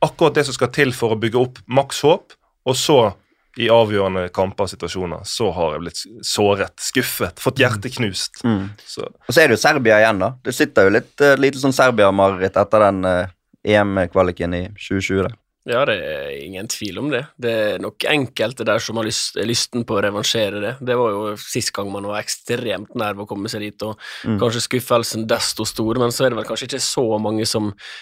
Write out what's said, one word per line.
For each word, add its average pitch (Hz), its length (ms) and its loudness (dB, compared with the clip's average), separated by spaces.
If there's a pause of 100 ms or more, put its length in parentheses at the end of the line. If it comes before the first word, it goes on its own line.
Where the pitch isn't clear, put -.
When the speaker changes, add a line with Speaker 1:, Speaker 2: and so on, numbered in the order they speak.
Speaker 1:
akkurat 156 340 2
det 147 120 2
som 123 80 -8
skal 123 160 0
til 139 240 2
for 113 200 0
å 107 40 -4
bygge 113 200 0
opp 127 280 0
maks 135 360 -2
håp, 160 320 2 (300)
og 131 140 0
så 156 180 4 (640)
i 117 100 0
avgjørende 101 640 2
kamper 98 340 -2
og 92 60 -8
situasjoner, 90 560 -8
så 104 260 -2
har 80 220 -2
jeg 82 80 -8
blitt 85 160 -10 (240)
såret, 101 560 0
skuffet, - 600 -4
fått 127 220 -2
hjertet 120 320 0
knust. - 480 -6
Speaker 2:
Mm. 101 380 0
Speaker 1:
Så. - 260 -14
Speaker 2:
Og - 240 -14
så 156 140 6
er 143 80 6
det 107 80 4
jo - 20 -6
Serbia 127 400 6
igjen 107 220 4
da. 110 80 0 (100)
Det 123 140 -6
sitter 117 320 4
jo 98 80 4
litt, 127 260 -2
eh, 143 160 8
lite 139 240 2
sånn 135 140 2
Serbia-mareritt 98 840 4
etter 104 300 4
den, 95 180 0
eh, 92 260 0 (300)
E 104 180 4
M-kvaliken 92 760 0
i 87 60 -4 (100)
tjue - 260 -4
tjue 95 280 0
der. - 80 -10 (300)
Speaker 3:
Ja, 123 220 0
det 120 80 2
er 71 360 -8 (120)
ingen 92 240 -12
tvil 98 320 -8
om 127 100 -6
det. 120 120 -2 (180)
Det 117 160 -2
er 104 240 -2
nok 98 240 -10
enkelte 127 640 -2
der 110 160 2
som 113 160 -6
har 110 80 -2
lyst, - 320 -6
er 98 80 -2
lysten 117 400 -2
på 110 80 -2
å 98 80 0
revansjere 104 560 -2
det. 104 120 -6 (120)
Det 123 160 0
var 113 140 2
jo 101 80 -4 (180)
sist - 320 -6
gang 101 180 -6
man 98 140 -8
var 104 160 -6
ekstremt 107 800 -6
nær 104 160 -2
ved 101 80 -10
å 104 60 -14
komme 101 180 -8
seg 110 160 -8
dit, 104 240 -12
og 107 80 -8 (300)
Speaker 2:
Mm. 110 160 0
Speaker 3:
kanskje 117 260 0
skuffelsen 117 580 -2
desto 113 400 -2
stor, 110 340 -2
men 120 120 2
så 131 140 0
er 127 60 4
det 117 40 -4
vel 107 140 -8
kanskje 113 180 -8
ikke 127 160 -6
så - 220 -2 (160)
mange 107 260 -2
som 104 260 -2 (280)